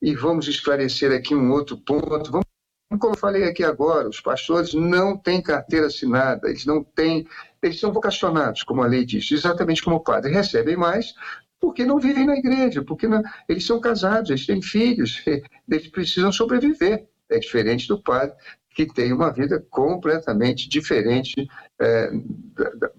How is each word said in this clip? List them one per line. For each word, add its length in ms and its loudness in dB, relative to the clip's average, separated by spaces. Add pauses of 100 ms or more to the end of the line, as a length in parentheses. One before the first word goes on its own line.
e 140 0
vamos 340 0
esclarecer 640 0
aqui 220 0
um 180 4
outro 240 -2
ponto." 540 -2
Vamos, 160 0 (520)
como 160 2
eu 40 -4
falei 260 0
aqui 180 -2
agora, 460 2
os 120 -10
pastores 540 -2
não 420 2
têm 260 -2
carteira 440 0
assinada, 640 0
eles 160 -6
não 180 0
têm, 440 0 (360)
eles 160 -2
são 140 0
vocacionados, 680 0
como 200 0
a 40 4
lei 180 2
diz, 260 -4
exatamente 520 0
como 140 2
o 40 -2
padre, 320 0
recebem 440 2
mais 380 0 (460)
porque 240 0
não 140 4
vivem 260 2
na 120 4
igreja, 460 2
porque 240 -4
não, 160 4 (240)
eles 200 -2
são 120 0
casados, 520 0
eles 160 -2
têm 160 0
filhos, 600 0 (220)
<laughs> 240 -20
eles 200 -2
precisam 440 0
sobreviver. 720 0 (240)
É 100 2
diferente 480 0
do 160 -2
padre, 320 0 (400)
que 120 0
tem 260 0
uma 180 2
vida 380 -2
completamente 1040 0
diferente, 760 0 (320)
é, 320 2 (460)
da, 140 -2
da, 280 -4